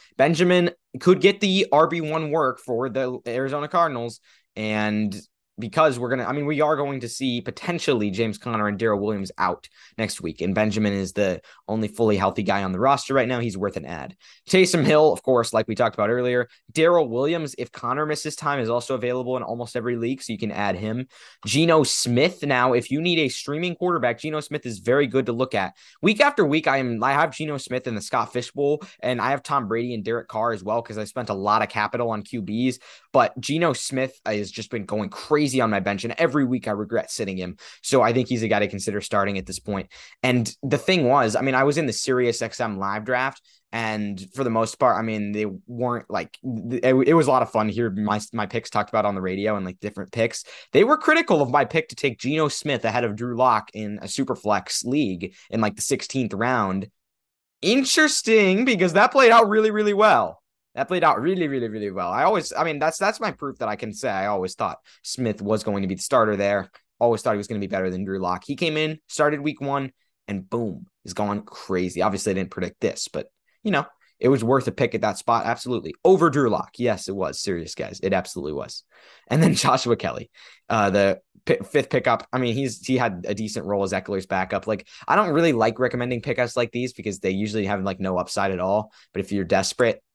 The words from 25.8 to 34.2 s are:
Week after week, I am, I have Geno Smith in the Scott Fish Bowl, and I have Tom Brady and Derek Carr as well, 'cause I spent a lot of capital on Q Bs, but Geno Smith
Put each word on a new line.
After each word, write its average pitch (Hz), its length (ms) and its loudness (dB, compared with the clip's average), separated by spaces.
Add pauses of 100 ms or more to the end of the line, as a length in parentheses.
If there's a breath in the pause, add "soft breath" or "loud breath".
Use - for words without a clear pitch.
Week 214 220 4
after 277 240 4
week, 156 220 2
I 135 100 4
am, 120 260 -2
I 135 80 2
have 151 240 0
Geno 151 220 -6
Smith 127 280 -6
in 120 80 -4
the 101 60 -6
Scott 113 320 -2
Fish 123 200 -6
Bowl, 143 300 0 (180 loud breath)
and 123 200 -2
I 127 120 0
have 139 100 -4
Tom 135 260 -2
Brady 117 240 -2
and 110 100 -6
Derek 113 260 -6
Carr 113 240 -2
as 95 120 -8
well, 110 160 -2
'cause 110 160 -10
I 107 80 -6
spent 117 240 -8
a 107 60 -4
lot 104 260 2
of 104 80 0
capital 113 440 -2
on 104 100 -6
Q 117 180 -10
Bs, 113 380 -2 (340 loud breath)
but 123 260 4
Geno 151 360 0
Smith 131 500 -4